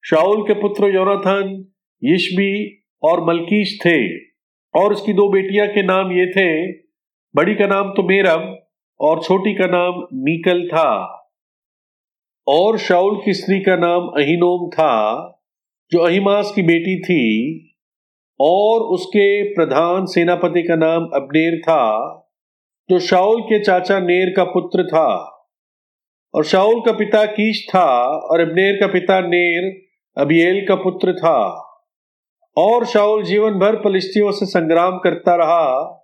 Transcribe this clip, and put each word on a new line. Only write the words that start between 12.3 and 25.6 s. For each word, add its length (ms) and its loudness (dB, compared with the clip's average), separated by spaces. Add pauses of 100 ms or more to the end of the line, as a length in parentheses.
और 300 2
शाऊल 480 0
की 80 0
स्त्री 260 -2
का 160 2
नाम 320 0
अहीनोम 640 0
था, 560 0 (640)
जो 80 2
अहीमास 560 0
की 60 -2
बेटी 380 0
थी, 680 -2 (720)
और 420 2
उसके 720 0
प्रधान 520 0
सेनापति 580 0
का 120 0
नाम 380 0
अब्नेर 500 -2
था, 520 0 (720)
जो 100 2
शाऊल 420 2
के 180 0
चाचा 400 0
नेर 380 0
का 60 2
पुत्र 400 -2
था। 520 -2 (1000)